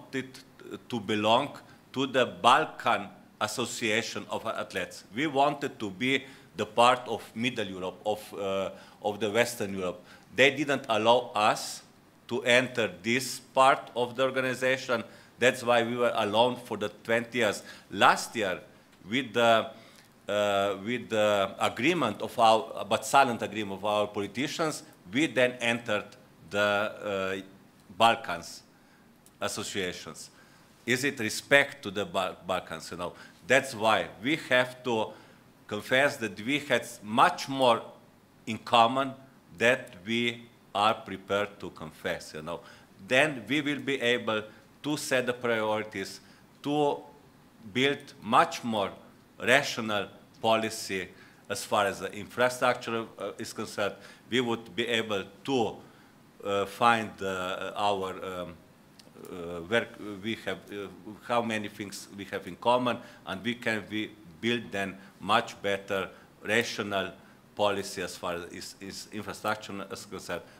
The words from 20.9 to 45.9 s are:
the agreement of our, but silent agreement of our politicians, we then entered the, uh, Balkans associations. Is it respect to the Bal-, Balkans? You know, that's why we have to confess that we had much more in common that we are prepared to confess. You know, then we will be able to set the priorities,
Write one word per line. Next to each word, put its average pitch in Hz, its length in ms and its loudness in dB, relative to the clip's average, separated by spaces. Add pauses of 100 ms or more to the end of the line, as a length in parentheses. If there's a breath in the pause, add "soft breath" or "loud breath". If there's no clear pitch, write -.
the 104 500 2
agreement 120 640 0
of 110 160 -8
our, 113 500 4
but 107 180 0
silent 123 360 4
agreement 98 380 -6
of 101 40 -10
our 104 220 2
politicians, 127 760 -4 (300 loud breath)
we 147 140 2
then 123 340 2
entered 117 440 0 (460)
the, 101 80 -2
uh, 101 800 0 (560)
Balkans 101 640 2 (800 soft breath)
associations. 98 920 -6 (560 soft breath)
Is 123 180 0
it 135 140 -2
respect 135 640 0
to 104 80 -8
the 98 140 -2
Bal-, 92 320 -4 (100)
Balkans? 87 440 -6
You 87 80 -12
know, 85 140 -6 (340 loud breath)
that's 127 280 2
why 104 320 2 (160)
we 143 140 -2 (140)
have 127 340 2
to 110 240 0 (580 loud breath)
confess 127 520 0
that 104 220 -6
we 139 200 -2
had 127 260 0 (160)
much 135 460 2
more 127 340 4 (640)
in 110 120 -6
common 127 540 4 (440)
that 120 380 2 (120)
we 117 380 -2 (300)
are 104 200 4
prepared 98 640 -4
to 90 100 -12
confess. - 640 -8
You 78 80 -10
know, 85 180 -8 (460 loud breath)
then 131 420 2
we 143 120 0
will 139 200 -4
be 135 200 -2
able 113 420 0 (400 loud breath)
to 147 140 -4
set 127 300 0
the 123 60 -2
priorities, 110 880 -2 (420 loud breath)